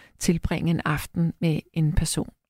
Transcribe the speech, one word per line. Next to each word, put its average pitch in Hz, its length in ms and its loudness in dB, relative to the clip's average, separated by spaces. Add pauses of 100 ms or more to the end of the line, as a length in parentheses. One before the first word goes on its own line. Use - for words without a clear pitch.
(200)
tilbringe 165 520 0
en 160 140 0
aften 165 540 -2
med 160 200 0 (140)
en 156 200 2
person, - 360 0 (200)